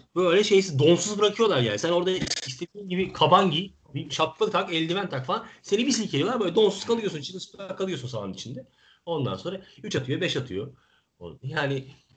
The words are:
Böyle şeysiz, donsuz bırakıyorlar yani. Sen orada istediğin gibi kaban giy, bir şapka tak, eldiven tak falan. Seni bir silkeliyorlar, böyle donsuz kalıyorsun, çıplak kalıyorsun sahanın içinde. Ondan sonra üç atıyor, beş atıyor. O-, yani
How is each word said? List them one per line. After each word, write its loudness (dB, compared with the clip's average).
Böyle 4
şeysiz, 4
donsuz 4
bırakıyorlar 4
yani. 0
Sen 0
orada 2
istediğin -6
gibi -2
kaban 6
giy, -4
bir -8
şapka 0
tak, -2
eldiven -2
tak -6
falan. -4
Seni 0
bir 2
silkeliyorlar, 0
böyle -2
donsuz 4
kalıyorsun, -2
çıplak -12
kalıyorsun -4
sahanın -8
içinde. -12
Ondan -4
sonra -8
üç -6
atıyor, -4
beş -2
atıyor. -6
O-, -16
yani -4